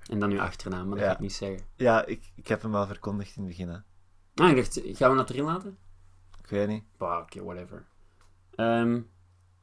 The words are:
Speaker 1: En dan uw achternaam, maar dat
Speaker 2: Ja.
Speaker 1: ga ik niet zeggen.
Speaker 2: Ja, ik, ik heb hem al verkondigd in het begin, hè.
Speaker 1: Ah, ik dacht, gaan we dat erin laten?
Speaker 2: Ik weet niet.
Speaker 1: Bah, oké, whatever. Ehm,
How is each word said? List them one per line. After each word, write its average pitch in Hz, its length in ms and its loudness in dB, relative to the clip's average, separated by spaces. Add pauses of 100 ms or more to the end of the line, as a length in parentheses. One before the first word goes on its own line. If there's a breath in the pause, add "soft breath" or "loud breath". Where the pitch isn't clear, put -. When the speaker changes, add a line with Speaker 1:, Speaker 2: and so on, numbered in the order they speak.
Speaker 1:
En 104 100 -2
dan 101 120 2
uw 98 100 0
achternaam, 92 460 -4
maar 101 100 -4
dat - 20 -2
Speaker 2:
Ja. 104 60 2
Speaker 1:
ga 92 80 4
ik - 60 -4
niet 101 140 -6
zeggen. 98 320 -6 (100)
Speaker 2:
Ja, 113 300 4
ik, - 300 -10
ik - 120 -14
heb - 140 0
hem 110 140 -2
al 101 120 2
verkondigd 101 480 -8
in - 80 -10
het 92 80 -8
begin, 90 180 -8
hè. 85 80 -10 (580)
Speaker 1:
Ah, 185 140 8
ik 143 60 8
dacht, 123 260 0 (160)
gaan 131 140 6
we 131 60 4
dat 131 120 2
erin 127 140 -4
laten? 190 340 -4 (640)
Speaker 2:
Ik - 80 -20
weet 104 200 0
niet. 107 160 -4 (140)
Speaker 1:
Bah, 85 240 -2
oké, - 220 -14
whatever. 90 420 -12 (720)
Ehm, 117 460 2 (600)